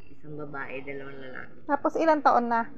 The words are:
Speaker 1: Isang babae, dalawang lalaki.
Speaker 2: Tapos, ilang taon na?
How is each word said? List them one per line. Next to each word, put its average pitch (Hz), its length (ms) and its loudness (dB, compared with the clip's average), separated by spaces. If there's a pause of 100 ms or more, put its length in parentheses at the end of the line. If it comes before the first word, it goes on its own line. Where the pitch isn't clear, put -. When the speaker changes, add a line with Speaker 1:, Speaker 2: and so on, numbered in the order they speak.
(120)
Speaker 1:
Isang 151 240 -8
babae, 139 480 -8
dalawang 139 320 -8
lalaki. 131 480 -10
Speaker 2:
Tapos, 302 320 2
ilang 311 240 6
taon 240 320 6
na? 226 260 2